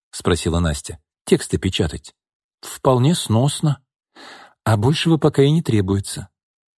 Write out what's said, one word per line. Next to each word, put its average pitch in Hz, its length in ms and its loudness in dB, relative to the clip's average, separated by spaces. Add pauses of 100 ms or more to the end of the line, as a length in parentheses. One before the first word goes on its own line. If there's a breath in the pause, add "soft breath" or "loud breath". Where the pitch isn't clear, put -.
(120)
спросила 85 480 -2
Настя. 78 400 -4 (240)
"Тексты - 340 0
печатать?" - 560 -4 (460)
"Вполне 131 560 0
сносно". 135 640 0 (840 loud breath)
"А 113 120 2
большего 147 400 2
пока 147 260 2
и 139 80 6
не 160 120 2
требуется. 98 680 -2 (500)